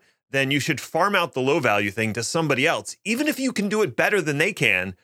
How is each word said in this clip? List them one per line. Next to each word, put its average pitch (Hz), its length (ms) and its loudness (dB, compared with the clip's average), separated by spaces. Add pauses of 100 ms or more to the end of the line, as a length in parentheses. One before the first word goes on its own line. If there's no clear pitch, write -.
(320)
then 135 180 0
you 143 100 0
should 131 220 -2
farm 190 320 0
out 175 200 2
the - 80 -2
low 139 180 2
value 104 320 2
thing 110 220 -2
to 117 100 -6
somebody 143 420 0
else, 143 380 -2
even 240 240 -2
if 262 120 -2
you 262 120 -2
can 202 180 -2
do 214 120 0
it 160 140 -2
better 202 260 2
than 147 160 -2
they 180 160 0
can, 95 500 0